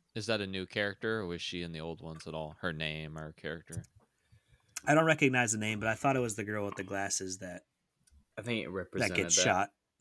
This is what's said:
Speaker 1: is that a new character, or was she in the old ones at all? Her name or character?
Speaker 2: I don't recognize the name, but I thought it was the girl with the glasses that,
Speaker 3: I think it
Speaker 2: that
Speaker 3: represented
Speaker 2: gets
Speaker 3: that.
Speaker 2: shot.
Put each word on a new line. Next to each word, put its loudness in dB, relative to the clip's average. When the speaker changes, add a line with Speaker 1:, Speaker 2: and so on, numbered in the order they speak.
Speaker 1:
is -4
that 2
a 0
new -2
character, -2
or -4
was -4
she -4
in -6
the -8
old -6
ones -12
at -8
all? -6
Her -2
name -4
or -10
character? -10
Speaker 2:
I 6
don't 8
recognize 6
the -2
name, 0
but 0
I 4
thought 2
it 4
was 0
the -4
girl 0
with -4
the -4
glasses -4
that, -10
Speaker 3:
I -8
think -2
it -6
Speaker 2:
that -8
Speaker 3:
represented -2
Speaker 2:
gets 2
Speaker 3:
that. 6
Speaker 2:
shot. 4